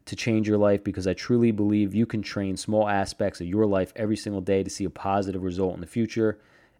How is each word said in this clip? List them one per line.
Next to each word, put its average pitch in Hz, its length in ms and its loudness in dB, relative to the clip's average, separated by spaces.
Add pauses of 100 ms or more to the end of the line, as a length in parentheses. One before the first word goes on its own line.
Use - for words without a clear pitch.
to 101 100 -10
change 110 320 0
your 104 100 4
life, 101 240 4
because 95 240 -4
I 92 80 2
truly 120 380 2
believe 104 420 2
you 110 100 2
can 113 180 -4
train 98 340 -4
small 107 320 0
aspects 98 520 -2
of 87 60 -6
your 107 200 2
life 95 280 2
every 107 220 -2
single 101 260 -4
day 95 220 2
to 95 60 -8
see - 140 -6
a 90 60 -2
positive 98 540 -2
result 92 300 -2
in 87 60 -10
the 87 60 -12
future. 110 540 -2 (400)